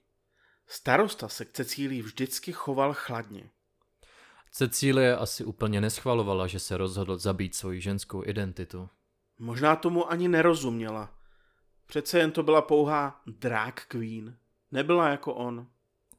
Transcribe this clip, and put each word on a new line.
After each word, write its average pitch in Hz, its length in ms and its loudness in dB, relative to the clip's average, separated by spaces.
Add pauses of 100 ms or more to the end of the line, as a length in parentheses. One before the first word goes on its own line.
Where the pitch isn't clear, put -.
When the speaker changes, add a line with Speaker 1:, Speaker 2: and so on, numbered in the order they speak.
(680)
Speaker 1:
Starosta 139 640 0
se - 160 -10
k - 60 -18
Cecílii 135 500 -4
vždycky - 500 -6
choval 139 420 0
chladně. 107 560 -10 (1000)
Speaker 2:
Cecílie 131 680 4
asi - 260 -4
úplně 107 380 0
neschvalovala, 104 680 0
že 92 120 -6
se 92 180 -4
rozhodl 92 400 -2
zabít 95 380 -2
svoji 92 260 -6
ženskou 98 440 -6
identitu. 92 640 -6 (500)
Speaker 1:
Možná 123 360 2
tomu 170 360 0
ani 175 160 0
nerozuměla. 127 920 2 (680)
Přece 156 340 0
jen 160 120 4
to 156 120 0
byla 151 180 6
pouhá 147 640 2
drag 117 480 -2 (140)
queen. 113 500 -8 (340)
Nebyla 156 380 4
jako 143 240 -2
on. 120 340 -6 (520)